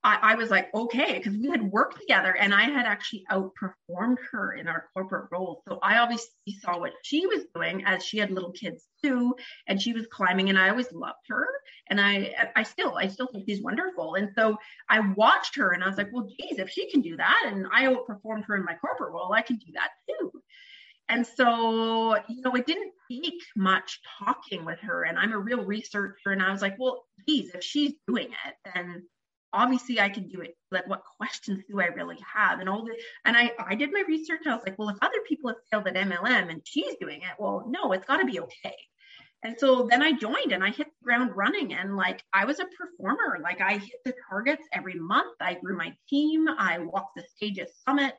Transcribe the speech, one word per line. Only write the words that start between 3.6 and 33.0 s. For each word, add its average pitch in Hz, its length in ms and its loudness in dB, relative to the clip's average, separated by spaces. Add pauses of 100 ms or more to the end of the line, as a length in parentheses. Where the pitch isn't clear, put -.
her 196 220 -4
in 165 140 -8
our 165 280 -6
corporate 190 360 -6
role. 180 360 -4
So 180 160 -8
I 208 160 6
obviously 233 600 -2
saw 175 200 -2
what - 140 -6 (100)
she 339 240 0
was 440 260 0
doing 170 320 -2
as 185 180 2
she - 140 -6
had 202 140 0
little 185 200 -4
kids - 360 -10 (160)
too, 247 320 2 (320)
and 196 140 0
she 226 120 0
was 226 140 -4
climbing, 190 420 2
and 190 80 6
I 190 120 8
always 240 220 0
loved - 380 -10
her. 233 180 -2 (400)
And 202 140 4
I, 196 540 2
I 220 80 4
still, 294 340 -2
I 190 100 0
still 254 200 -4
think 202 200 -12
she's 202 140 -2
wonderful. 233 540 -2
And 202 200 0
so 220 220 4 (320)
I 208 120 6
watched 214 560 4
her 196 140 2
and 180 120 -2
I 190 40 0
was 196 100 -2
like, 202 140 -4
"Well, 240 160 -6 (120)
geez, - 200 -8
if 190 120 -6
she - 180 -6
can 285 120 4
do 165 160 -6
that 247 300 4
and 196 240 -4
I 247 140 6
outperformed 220 600 -2
her 208 100 0
in 185 100 0
my 170 100 -6
corporate 415 360 -6
role, 180 220 -2
I 226 100 4
can 240 140 -2
do 165 160 -16
that - 180 -2 (180)
too." - 220 -4 (800)
And 240 180 0
so, 226 880 4 (140)
you 247 120 -10
know, 254 140 0
it 247 100 2
didn't 381 280 -2 (180)
take 320 300 -8 (140)
much 190 440 2 (200)
talking 202 460 -4
with 165 140 -8
her, 175 240 -2
and 170 160 -2
I'm 214 140 2
a 208 60 -2
real 220 260 -2
researcher, 202 680 -4
and 196 100 0
I 190 100 2
was 196 100 -4
like, 196 180 -2
"Well, 254 260 -2 (220)
geez, 285 260 0
if 180 100 -10
she's 294 300 0 (140)
doing 233 220 -2 (160)
it, - 100 -12 (180)
then 180 340 -8 (460)
obviously 247 460 2
I 202 80 6
can 196 220 -6
do 185 100 -10
it. 165 160 -12 (160)
Like, 180 160 -2
what - 160 -6 (140)
questions 202 520 -6
do 196 120 -2
I 175 60 2
really 170 300 -6 (160)
have?" - 280 2
And 185 80 -2
all 220 160 -2
the, 233 120 -8 (280)